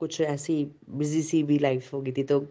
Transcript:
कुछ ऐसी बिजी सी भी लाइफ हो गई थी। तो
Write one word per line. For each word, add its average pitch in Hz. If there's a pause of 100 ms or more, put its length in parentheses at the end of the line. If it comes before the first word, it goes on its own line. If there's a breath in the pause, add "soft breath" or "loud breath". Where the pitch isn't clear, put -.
कुछ 156
ऐसी 147 (240)
बिजी 147
सी 156
भी 147
लाइफ 131
हो 139
गई 135
थी। 139
तो 143